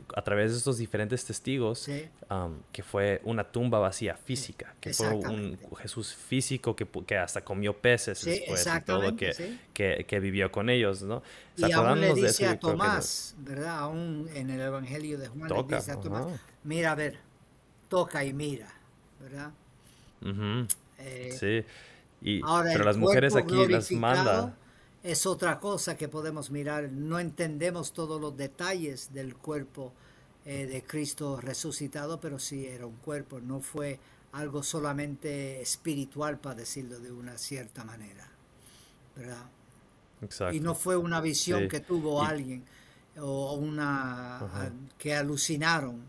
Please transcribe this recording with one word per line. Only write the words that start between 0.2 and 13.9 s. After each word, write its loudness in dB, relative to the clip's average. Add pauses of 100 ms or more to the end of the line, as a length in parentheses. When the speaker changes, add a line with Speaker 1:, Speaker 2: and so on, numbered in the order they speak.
Speaker 1:
través 4
de 0
estos 0
diferentes -2
testigos, 0
Speaker 2:
Sí. -6 (200)
Speaker 1:
am, -2 (100)
que -10
fue 2
una 0
tumba 2
vacía, 2
Speaker 2:
Sí. -18
Speaker 1:
física, -6
que -6
fue 2
un -2
Speaker 2:
Exactamente. -18 (100)
Speaker 1:
Jesús -8
físico 0
que -2
pu-, -6
que 2
hasta 0
comió 0
peces 4
Speaker 2:
Sí, -2
Speaker 1:
después 2
y 2
todo, 4
Speaker 2:
exactamente, 2
Speaker 1:
que, 0
Speaker 2:
sí. -8 (140)
Speaker 1:
que, 2
que 2
vivió 2
con 0
ellos, 4
¿no? -2
O -14
sea, 4
Speaker 2:
Y 6
aún 6
le 6
Speaker 1:
acordándonos 6
de 8
Speaker 2:
dice 8
Speaker 1:
eso, 4
Speaker 2:
a 4
Speaker 1:
yo -10
creo 2
que 4
nos 2
Speaker 2:
Tomás, -4
¿verdad? -6
Aún -4